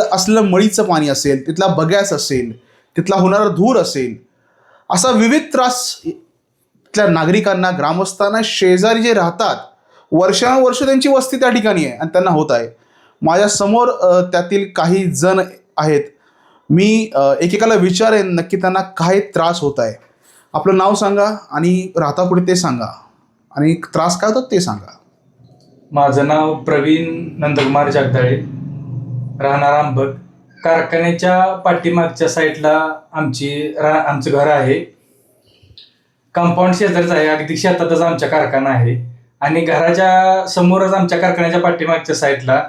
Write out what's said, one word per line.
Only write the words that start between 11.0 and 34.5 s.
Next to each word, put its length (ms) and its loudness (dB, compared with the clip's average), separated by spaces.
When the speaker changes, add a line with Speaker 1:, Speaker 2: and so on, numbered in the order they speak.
Speaker 1:
वस्ती 280 0
त्या 120 2
ठिकाणी 360 0
आहे 120 -8
आणि 120 -6
त्यांना 220 2
होत 180 2
आहे. 180 0
माझ्यासमोर, 680 2
अ, 320 4
त्यातील 440 -2
काही 280 2
जण 380 0
आहेत. 260 2
मी, 460 2
अ, 260 4
एकेकाला 320 2
विचारेन 640 2
नक्की 220 -2
त्यांना 240 -2
काय 380 0
त्रास 400 -2
होत 180 -2
आहे. 280 -4
आपलं 240 0
नाव 180 2
सांगा 300 0
आणि 360 0
राहता 280 -2
कुठे 200 0
ते 80 2
सांगा 460 -4
आणि 160 2
त्रास 460 -4
काय 120 0
होतात 200 -4
ते 80 2
सांगा. 380 -8
Speaker 2:
माझं 360 2
नाव 280 0
प्रवीण 840 -2
नंदकुमार 520 0
जगदाळे, 460 0
राहणार 340 0
अंबक. 320 0
कारखान्याच्या 840 0
पाठीमागच्या 840 0
साईडला 640 0
आमची 640 -6
रा-, 240 0
आमचं 300 -4
घर 160 2
आहे. 320 2